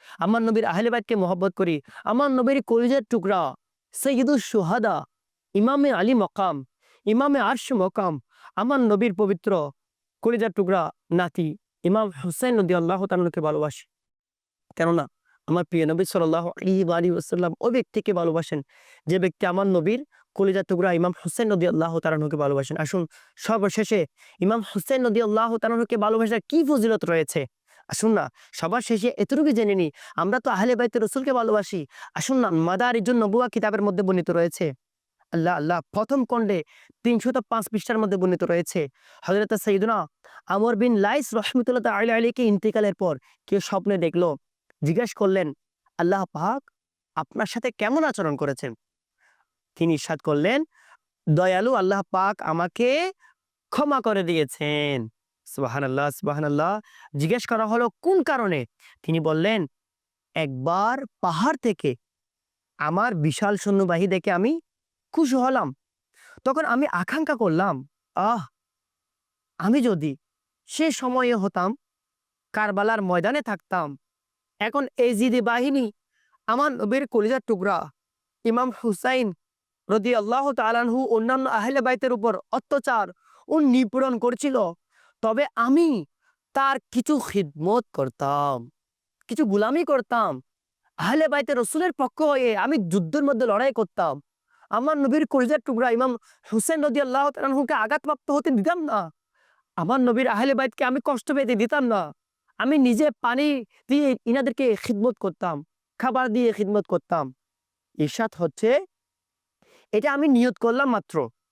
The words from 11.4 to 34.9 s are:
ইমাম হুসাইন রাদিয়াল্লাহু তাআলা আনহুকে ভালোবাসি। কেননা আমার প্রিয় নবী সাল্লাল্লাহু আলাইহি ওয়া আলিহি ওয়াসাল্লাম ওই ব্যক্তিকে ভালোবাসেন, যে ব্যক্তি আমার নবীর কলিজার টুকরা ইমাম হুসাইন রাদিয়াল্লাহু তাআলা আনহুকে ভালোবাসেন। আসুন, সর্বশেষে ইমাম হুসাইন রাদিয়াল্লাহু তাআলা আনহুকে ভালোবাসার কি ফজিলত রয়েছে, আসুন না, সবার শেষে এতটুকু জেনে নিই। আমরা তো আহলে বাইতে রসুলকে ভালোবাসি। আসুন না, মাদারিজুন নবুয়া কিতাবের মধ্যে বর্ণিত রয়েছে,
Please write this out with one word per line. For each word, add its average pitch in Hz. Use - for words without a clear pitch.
ইমাম 208
হুসাইন 175
রাদিয়াল্লাহু 180
তাআলা 180
আনহুকে 170
ভালোবাসি। 151
কেননা 165
আমার 170
প্রিয় 160
নবী 170
সাল্লাল্লাহু 170
আলাইহি 190
ওয়া 170
আলিহি 175
ওয়াসাল্লাম 170
ওই -
ব্যক্তিকে 226
ভালোবাসেন, 165
যে 160
ব্যক্তি 180
আমার 185
নবীর 190
কলিজার 196
টুকরা 185
ইমাম 175
হুসাইন -
রাদিয়াল্লাহু 165
তাআলা 160
আনহুকে 151
ভালোবাসেন। 139
আসুন, 170
সর্বশেষে 208
ইমাম 220
হুসাইন 220
রাদিয়াল্লাহু 226
তাআলা 226
আনহুকে 233
ভালোবাসার 220
কি 311
ফজিলত 226
রয়েছে, 165
আসুন 214
না, 175
সবার 196
শেষে 226
এতটুকু 285
জেনে 214
নিই। 175
আমরা 196
তো -
আহলে 226
বাইতে 240
রসুলকে 254
ভালোবাসি। 214
আসুন 254
না, 240
মাদারিজুন 233
নবুয়া 226
কিতাবের 214
মধ্যে 202
বর্ণিত 185
রয়েছে, 170